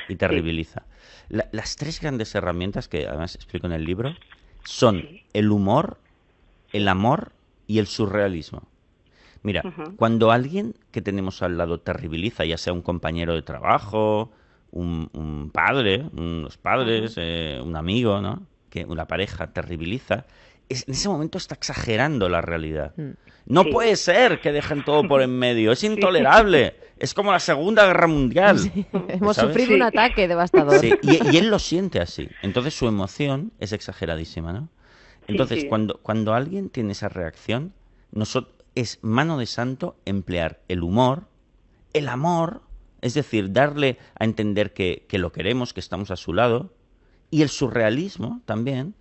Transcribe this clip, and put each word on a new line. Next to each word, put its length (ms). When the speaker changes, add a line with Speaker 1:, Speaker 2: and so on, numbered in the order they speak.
Speaker 1:
Y 80
te 100
Speaker 2:
<laughs> 40
Sí. 60
Speaker 1:
riviliza. 480
La-, 240
las 240
tres 240
grandes 340
herramientas 540
que 200
además 280
explico 320
en 60
el 100
libro 300
son 380
Speaker 2:
Sí. 220
Speaker 1:
el 180
humor, 460
el 140
amor 460
y 120
el 80
surrealismo. 760
Mira, 220
Speaker 2:
Ujú. 300
Speaker 1:
cuando 360
alguien 440
que 100
tenemos 400
al 160
lado 220
te 140
riviliza, 520
ya 120
sea 160
un 80
compañero 520
de 80
trabajo, 920
un, 420
un 380
padre, 540
unos 420
padres, 560
Speaker 2:
Ujú. 100
Speaker 1:
eh, 400
un 120
amigo, 460
¿no? 240
Que 160
una 220
pareja 440
te 100
riviliza, 640
es, 180
en 60
ese 160
momento 280
está 180
exagerando 720
la 120
realidad. 540
Speaker 3:
Mm. 140
Speaker 1:
No 160
Speaker 2:
Sí. 80
Speaker 1:
puede 260
ser 420
que 140
dejen 320
todo 220
por 140
en 160
medio, 340
es 80
Speaker 2:
<laughs> 20
Sí. 60
Speaker 1:
intolerable, 880
es 160
como 160
la 80
Segunda 480
Guerra 200
Mundial. 520
Speaker 3:
Sí, 300
<laughs> 200
hemos 260
Speaker 1:
¿Sabes? 200
Speaker 3:
sufrido 180
un 180
Speaker 2:
Sí. 60
Speaker 3:
ataque 300
devastador. 520
Speaker 1:
Sí, 220
y, 320
y 40
él 120
lo 100
siente 400
así, 300
entonces 320
su 120
emoción 720
es 140
exageradísima, 800
¿no? 160
Speaker 2:
Sí, 120
Speaker 1:
Entonces, 280
Speaker 2:
sí. 60
Speaker 1:
cuando, 340
cuando 320
alguien 360
tiene 240
esa 160
reacción, 640
nosot-, 340
es 300
mano 340
de 80
santo 600
emplear 600
el 140
humor, 440
el 160
amor, 520
es 120
decir, 380
darle 460
a 80
entender 480
que, 340
que 120
lo 120
queremos, 420
que 60
estamos 300
a 60
su 180
lado, 400
y 140
el 60
surrealismo 960
también, 560